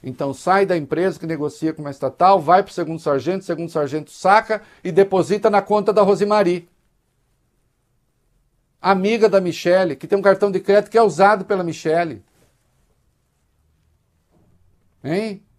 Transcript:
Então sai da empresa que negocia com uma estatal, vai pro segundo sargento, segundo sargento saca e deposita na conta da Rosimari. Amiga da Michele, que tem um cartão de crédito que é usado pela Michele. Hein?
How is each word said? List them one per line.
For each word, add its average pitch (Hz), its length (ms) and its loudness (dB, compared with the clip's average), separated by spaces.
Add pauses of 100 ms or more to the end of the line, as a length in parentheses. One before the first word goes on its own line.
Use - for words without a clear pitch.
Então 131 300 -8
sai 190 340 0
da 175 100 -2
empresa 160 420 -4
que 165 60 -14
negocia 156 480 -6
com 156 80 -14
uma 143 80 -10
estatal, 170 500 0
vai 170 220 4
pro 190 100 -8
segundo 165 280 -8
sargento, 156 440 -4
segundo 165 280 -8
sargento 147 400 -6
saca 214 500 0 (220)
e 180 80 -6
deposita 190 580 0
na 202 120 2
conta 208 300 -2
da 208 120 4
Rosimari. 190 680 0 (2000)
Amiga 196 480 2
da 196 140 2
Michele, 175 540 0
que - 100 -18
tem 196 140 0
um - 20 -6
cartão 196 300 2
de 190 80 -2
crédito 202 320 2
que 220 60 2
é 226 40 6
usado 196 420 2
pela 190 200 -4
Michele. 160 600 -4 (2750)
Hein? 196 400 -6 (160)